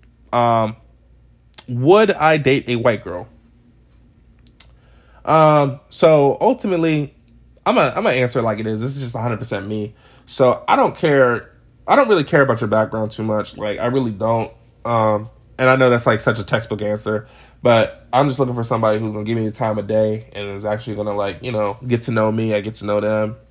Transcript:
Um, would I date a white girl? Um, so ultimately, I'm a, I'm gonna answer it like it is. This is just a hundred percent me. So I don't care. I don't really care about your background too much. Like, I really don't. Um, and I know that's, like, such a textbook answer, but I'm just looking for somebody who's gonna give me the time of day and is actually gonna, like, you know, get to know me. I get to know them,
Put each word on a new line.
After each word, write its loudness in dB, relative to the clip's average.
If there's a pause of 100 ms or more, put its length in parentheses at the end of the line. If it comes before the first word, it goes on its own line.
(320)
Um, 0 (920)
would 4
I 2
date 0
a 0
white 0
girl? -10 (2000)
Um, 4 (100)
so 4
ultimately, 0 (520)
I'm 2
a, 2
I'm -4
gonna 2
answer 0
it 0
like -2
it -6
is. -4
This -6
is -10
just -10
a -6
hundred -4
percent -8
me. -8 (300)
So 0
I 4
don't 0
care. 2 (360)
I 4
don't 4
really 2
care 2
about 0
your -2
background -2
too -8
much. -4
Like, -6
I -4
really 0
don't. -2 (340)
Um, 0 (280)
and 2
I 6
know 4
that's, 2
like, 2
such 0
a -8
textbook -4
answer, -4 (340)
but 2
I'm 2
just -6
looking -2
for -4
somebody 0
who's -4
gonna -8
give -4
me -2
the -4
time -4
of -6
day -2
and -10
is -12
actually -6
gonna, -6
like, -6
you -8
know, -2
get -2
to -6
know 0
me. -2
I -2
get -8
to -14
know 0
them, -2 (160)